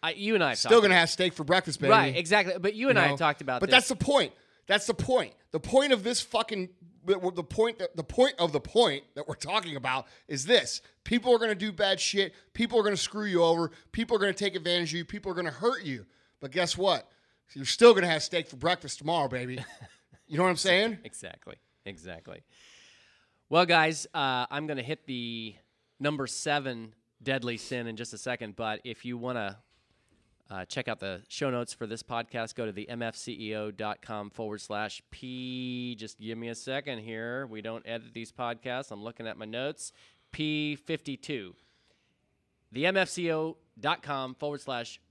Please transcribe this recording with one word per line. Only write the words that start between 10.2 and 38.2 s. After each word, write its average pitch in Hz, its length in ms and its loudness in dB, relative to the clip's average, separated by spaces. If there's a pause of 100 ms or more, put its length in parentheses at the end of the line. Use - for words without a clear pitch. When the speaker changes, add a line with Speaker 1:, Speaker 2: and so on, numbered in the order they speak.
Speaker 2:
is 135 180 -6
this. 208 360 4 (240)
People 240 280 4
are 226 60 6
gonna 220 160 0
do 208 160 -4
bad 190 300 0
shit. 196 340 0 (180)
People 233 260 0
are 208 40 4
gonna 202 140 2
screw 208 280 -4
you 180 180 4
over. 165 280 4 (220)
People 233 240 0
are - 20 4
gonna 196 140 2
take 196 220 -2
advantage 175 380 0
of 170 40 -4
you. 170 80 -6
People 202 260 -8
are 170 40 -6
gonna 170 140 -4
hurt 214 340 -2
you. 127 220 -8 (360)
But 135 100 -12
guess 170 260 0
what? 180 320 0 (440)
You're 139 100 -10
still 233 300 10
gonna 185 160 4
have 156 140 0
steak 170 240 -2
for 135 100 -18
breakfast 156 420 -2
tomorrow, 147 300 0
baby. 127 340 -6 (360)
Speaker 1:
<laughs> - 280 -20
Speaker 2:
You 156 100 -8
know 175 60 4
what 185 60 6
I'm 175 80 0
saying? 196 480 2
Speaker 1:
Exactly. - 500 -16 (300)
Exactly. 87 580 -14 (1040)
Well, 170 160 6
guys, 160 480 4
uh, 131 380 0
I'm 147 160 -4
gonna 139 160 -4
hit 151 220 -8
the 117 500 -8 (440)
number 139 280 -2
seven 131 680 -4 (300)
deadly 123 340 -2
sin 120 300 -6
in 113 80 -8
just 113 180 -10
a 107 60 -14
second, 117 360 -8
but 107 280 -4
if 117 220 -12
you 123 120 -8
wanna, 117 400 -6 (920)
uh, 92 140 -10
check - 220 -8
out 113 120 -6
the 95 300 -8
show 143 200 -4
notes 120 240 -4
for 113 140 -10
this 113 160 -10
podcast, 117 520 -6
go 120 100 -6
to 107 80 -6
the 101 160 -10
M 120 120 -8
F 113 140 -6
C - 200 -12 (140)
E 107 60 -6
O 107 160 -6
dot 104 300 -8
com 104 280 -10
forward 107 320 -10
slash 104 400 -8 (100)
P. 127 840 -8
Just 107 220 -16
give 113 180 -10
me 117 120 -8
a 117 60 -8
second 131 440 -8
here. 117 480 -8
We 110 140 -12
don't 113 260 -10
edit 117 260 -10
these 113 200 -12